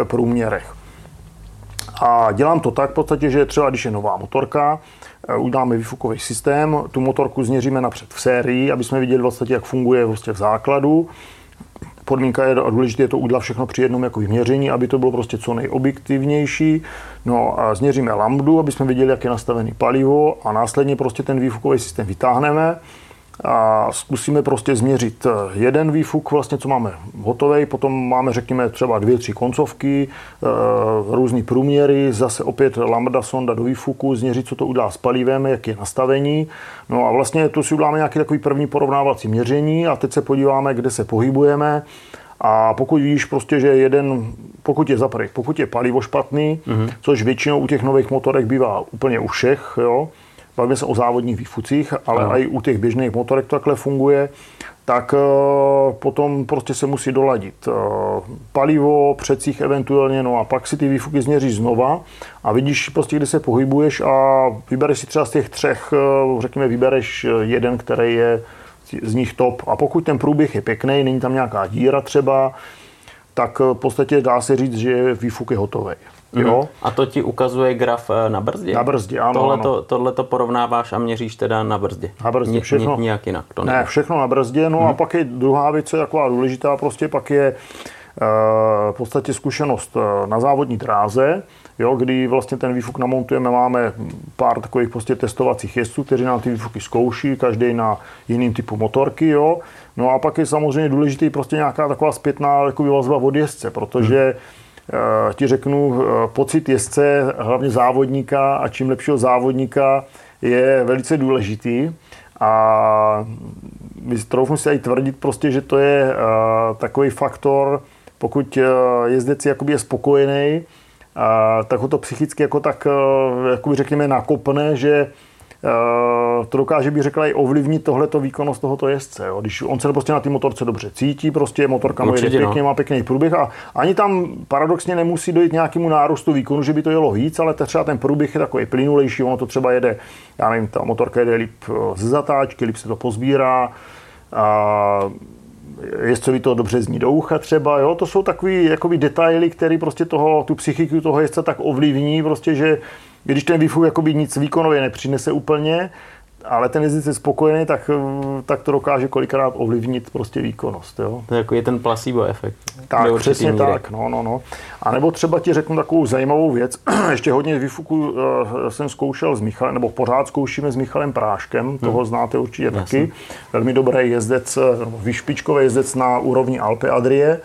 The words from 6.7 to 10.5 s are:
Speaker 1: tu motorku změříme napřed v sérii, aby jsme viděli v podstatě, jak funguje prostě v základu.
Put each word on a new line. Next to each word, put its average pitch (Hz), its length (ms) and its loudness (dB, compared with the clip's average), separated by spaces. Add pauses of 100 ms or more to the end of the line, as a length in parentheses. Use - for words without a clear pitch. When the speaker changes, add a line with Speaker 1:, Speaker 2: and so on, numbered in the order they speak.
Speaker 1:
tu 131 100 -2
motorku 131 440 0
změříme 131 360 0
napřed 120 340 -6
v - 60 -12
sérii, 127 520 2
aby 127 120 -2
jsme 135 160 -2
viděli 127 180 2
v 123 40 0
podstatě, 120 320 -2
jak 117 100 -2
funguje 123 420 2
prostě 110 260 -4
v 95 40 -8
základu. 139 720 2 (960)